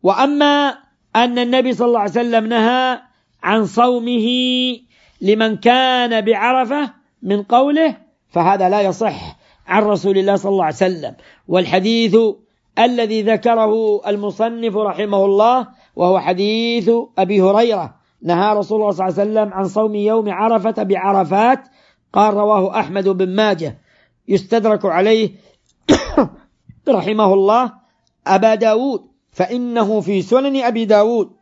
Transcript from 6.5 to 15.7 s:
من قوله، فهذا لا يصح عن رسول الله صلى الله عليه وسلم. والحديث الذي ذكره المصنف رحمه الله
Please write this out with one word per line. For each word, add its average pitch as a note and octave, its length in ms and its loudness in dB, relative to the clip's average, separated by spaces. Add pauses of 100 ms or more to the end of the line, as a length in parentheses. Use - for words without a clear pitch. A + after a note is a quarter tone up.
من G3+ 200 -2
قوله، D4 540 2 (320)
فهذا F#3 400 2
لا G#3 120 2
يصح F3+ 560 -4 (300)
عن G3 160 2
رسول G3 340 0
الله G3 180 2
صلى G3 160 -4
الله F#3+ 120 0
عليه D#3 120 -2
وسلم. E3 400 -4 (320)
والحديث F#3+ 720 0 (600)
الذي A#3 420 0
ذكره A3 880 0
المصنف G#3+ 680 -4
رحمه G3+ 480 -2
الله A3 420 2 (280)